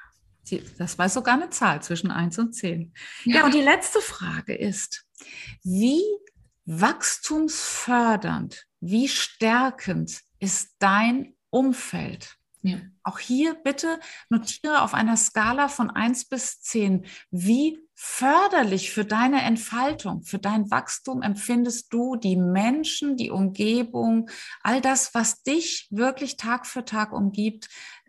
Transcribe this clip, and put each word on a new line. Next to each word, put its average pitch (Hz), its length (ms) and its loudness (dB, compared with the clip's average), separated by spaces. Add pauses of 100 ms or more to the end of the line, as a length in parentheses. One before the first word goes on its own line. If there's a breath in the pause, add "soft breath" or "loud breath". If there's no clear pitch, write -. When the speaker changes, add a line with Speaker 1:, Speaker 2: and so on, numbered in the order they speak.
(420 loud breath)
Speaker 1:
Sie, - 200 -8 (140)
das - 220 -8
war 180 100 4
sogar 240 320 2
eine 349 100 -8
Zahl 160 320 0
zwischen 170 280 -4
eins 170 280 -2
und 233 140 0
zehn. 170 400 -6 (320 loud breath)
Speaker 2:
Ja. 240 120 4
Speaker 1:
Ja, 311 100 8
und 269 80 6
die 294 80 6
letzte 320 380 4
Frage - 540 -6
ist, - 520 -6 (560 loud breath)
wie 226 400 2 (640)
wachstumsfördernd, 233 2000 0 (140)
wie 220 280 2
stärkend 226 1160 0 (200)
ist - 340 -4
dein 220 560 2 (160)
Umfeld? - 840 -2 (240)
Speaker 2:
Ja. 180 180 -2 (240)
Speaker 1:
Auch 202 160 -8
hier 302 360 0
bitte 320 440 -4 (300 loud breath)
notiere 294 540 0
auf - 120 0
einer 220 220 2
Skala 240 520 2
von 247 220 -2
eins 240 360 -2
bis - 340 -6
zehn, 196 460 0 (240 loud breath)
wie 240 480 2 (160)
förderlich 277 960 2
für 214 140 -2
deine 247 380 2
Entfaltung, 226 800 -2
für - 160 -6
dein 208 320 0
Wachstum 254 520 -2
empfindest 240 680 0
du 247 240 0
die 196 200 2
Menschen, 240 800 2
die 240 140 -6
Umgebung, 226 960 0 (340 loud breath)
all 247 180 0
das, 262 340 0
was 226 280 -2
dich - 480 -2
wirklich 247 460 -2
Tag 240 300 -4
für 240 180 -8
Tag 214 280 -4
umgibt. 208 560 -2 (400 loud breath)